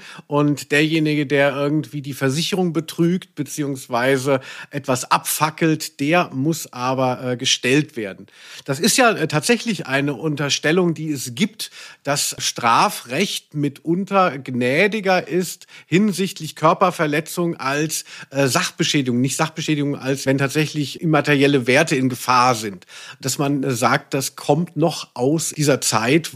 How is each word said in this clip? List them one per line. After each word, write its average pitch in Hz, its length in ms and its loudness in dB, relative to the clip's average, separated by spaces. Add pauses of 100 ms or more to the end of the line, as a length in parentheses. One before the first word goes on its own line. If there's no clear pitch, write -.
(260)
Und 147 440 0
derjenige, 151 560 2
der 139 280 2
irgendwie 147 480 -2
die 139 100 -10
Versicherung 160 600 0
betrügt, 170 600 -2
beziehungsweise 131 1040 0 (300)
etwas - 400 -4
abfackelt, 156 880 0
der 160 340 2
muss 151 360 -2
aber, 127 540 -2
äh, 123 140 -2
gestellt 131 580 2
werden. 98 300 -10 (400)
Das 139 120 -4
ist - 200 2
ja, 240 140 6
äh, 156 140 -2
tatsächlich 220 600 0
eine 139 280 0
Unterstellung, 156 800 0
die 156 200 -6
es 123 220 -6
gibt, - 360 -4 (320)
dass - 380 -2
Strafrecht 131 1120 0
mitunter 170 840 0
gnädiger 175 920 0
ist 170 380 -4 (200)
hinsichtlich 180 720 0
Körperverletzung 170 1000 0
als, 156 480 -2 (240)
äh, 135 200 2
Sachbeschädigung. 139 720 0
Nicht 131 140 -2
Sachbeschädigung, 151 600 -2
als 135 300 -4
wenn 135 100 2
tatsächlich 143 640 -2
immaterielle 143 680 4
Werte 147 300 4
in 131 140 2
Gefahr 123 400 2
sind. 107 340 -4 (360)
Dass - 180 -4
man, 143 240 0
äh, 139 80 -2
sagt, 123 420 0
das 139 220 -4
kommt - 420 0
noch 156 380 0
aus 151 360 0
dieser 143 300 0
Zeit, 123 560 0